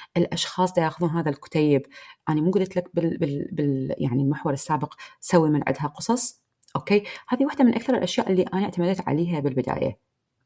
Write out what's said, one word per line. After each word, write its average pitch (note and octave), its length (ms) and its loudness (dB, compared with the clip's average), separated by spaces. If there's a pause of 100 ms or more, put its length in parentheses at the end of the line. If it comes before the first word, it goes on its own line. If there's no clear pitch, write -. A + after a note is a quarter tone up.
(160)
الأشخاص F3+ 560 0
دا F3 100 2
ياخذون E3 280 0
هذا D#3 200 0
الكتيب، C#3+ 560 2 (420)
أنا D#3 120 2
مو E3+ 100 2
قلت F#3 260 0
لك F3+ 180 -4
بال-، E3 240 0
بال-، C#3+ 340 -2
بال-، C3+ 460 -2
يعني، C3+ 240 0
المحور C#3+ 300 0
السابق C#3+ 420 -4 (260)
سوي D#3+ 300 4
من D3 160 2
عندها C3+ 200 -2
قصص؟ - 540 0 (360)
أوكي؟ G#3 280 2 (240)
هذه B3+ 160 0
واحدة C#4+ 200 2
من A#3 100 4
أكثر A#3 200 0
الأشياء - 360 0
اللي F3+ 120 4
أنا F#3 220 -2
اعتمدت F#3 440 -2
عليها D#3+ 320 0
بالبداية. C3 580 -2 (480)